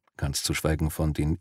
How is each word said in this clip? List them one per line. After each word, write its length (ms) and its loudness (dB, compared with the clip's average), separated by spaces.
ganz 260 -2
zu 120 -2
schweigen 360 0
von 220 0
den 280 0